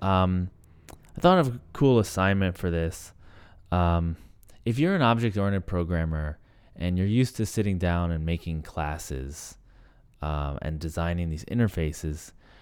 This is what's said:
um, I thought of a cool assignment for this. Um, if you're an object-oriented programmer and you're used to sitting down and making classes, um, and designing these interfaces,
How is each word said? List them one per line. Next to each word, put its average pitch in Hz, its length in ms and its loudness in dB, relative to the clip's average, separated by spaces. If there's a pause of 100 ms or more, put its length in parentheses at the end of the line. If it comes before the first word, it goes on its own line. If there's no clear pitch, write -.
um, 92 480 2 (640)
I - 40 -12
thought 185 180 6
of 127 180 0
a - 40 -12 (120)
cool 131 260 6
assignment 95 580 2
for 90 140 -2
this. 82 420 -4 (580)
Um, 85 460 2 (480)
if 117 140 0
you're 175 160 2
an 170 80 2
object-oriented 101 640 2
programmer 80 720 -2 (380)
and 90 200 -2
you're 92 100 2
used 120 300 2
to 110 80 -2
sitting 101 320 -2
down 87 360 0
and 80 120 -4
making 82 380 -4
classes, 73 920 -8 (640)
um, 73 420 -4
and 78 180 -6
designing 85 500 -2
these 78 140 -6
interfaces, 82 880 -2 (300)